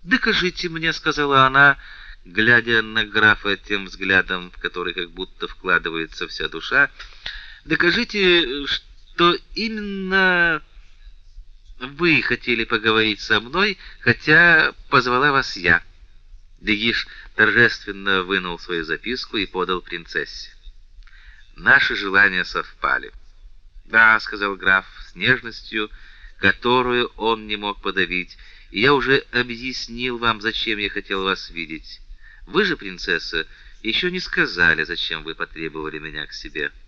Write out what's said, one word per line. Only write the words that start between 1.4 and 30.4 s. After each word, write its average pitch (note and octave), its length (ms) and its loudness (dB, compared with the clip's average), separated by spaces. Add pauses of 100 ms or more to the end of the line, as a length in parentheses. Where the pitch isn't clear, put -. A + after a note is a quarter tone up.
она, C#3 320 6 (480)
глядя A2+ 560 4
на A2 240 -4
графа G#2 520 4
тем G2 280 -6
взглядом, F#2 640 0
в - 60 -20
который F2+ 360 -6
как F2 180 -8
будто F#2 360 -10
вкладывается E2 800 -4
вся - 200 -10
душа, A#2 420 0 (760)
"докажите, F3 1000 0
что - 680 -2 (200)
именно F#3+ 1040 0 (1160)
вы C#3+ 420 0
хотели A#2+ 420 -2
поговорить A2 560 2
со G#2+ 220 2
мной, F3+ 360 -2 (220)
хотя D#3 760 4 (160)
позвала B2+ 420 4
вас C3+ 260 -2
я". E2+ 260 2 (760)
Де G#2+ 320 0 (420)
торжественно G2+ 880 2
вынул F2+ 340 -4
свою E2+ 280 -6
записку G2+ 500 -8
и G2+ 100 -2
подал F2+ 360 -4
принцессе. - 680 -10 (1080)
"Наши A#2+ 380 4
желания G2 500 4
совпали". C2 680 -4 (760)
"Да", — A2 360 6
сказал G#2 340 -4
граф F#2 300 2 (240)
с - 60 -20
нежностью, A2 760 -4 (480)
которую B2 680 2 (100)
он A2 300 -2
не G#2+ 100 -6
мог G2+ 240 -6
подавить, F2+ 560 -4 (340)
"и - 80 -6
я C3 140 4
уже C3 380 0
объяснил B2 880 -6
вам, A#2 220 -2
зачем A2 400 -4